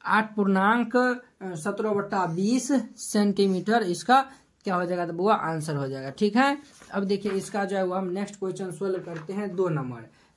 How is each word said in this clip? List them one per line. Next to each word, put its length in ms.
आठ 300
पूर्णांक, 600
अ, 600
सत्रह 360
बटा 360
बीस 440
सेंटीमीटर 840
इसका 420
क्या 100
हो 100
जाएगा, 200
तो 80
बुआ 220
आंसर 400
हो 120
जाएगा। 240
ठीक 240
है, 260
अब 140
देखिए 280
इसका 320
जो 120
है 80
वो 100
हम 140
नेक्स्ट 260
क्वेश्चन 360
सॉल्व 280
करते 340
हैं, 220
दो 140
नंबर। 400